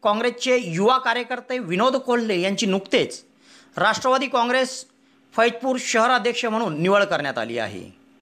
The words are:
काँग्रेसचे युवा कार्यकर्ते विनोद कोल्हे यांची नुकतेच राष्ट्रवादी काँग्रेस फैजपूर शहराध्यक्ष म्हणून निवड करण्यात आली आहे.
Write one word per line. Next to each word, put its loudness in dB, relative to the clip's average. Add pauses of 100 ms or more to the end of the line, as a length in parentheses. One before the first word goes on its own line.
काँग्रेसचे 0
युवा 2
कार्यकर्ते -4
विनोद 0
कोल्हे 0
यांची 0
नुकतेच 0 (540)
राष्ट्रवादी 2
काँग्रेस 0 (500)
फैजपूर 0
शहराध्यक्ष 0
म्हणून -2
निवड 4
करण्यात -2
आली -4
आहे. -6 (320)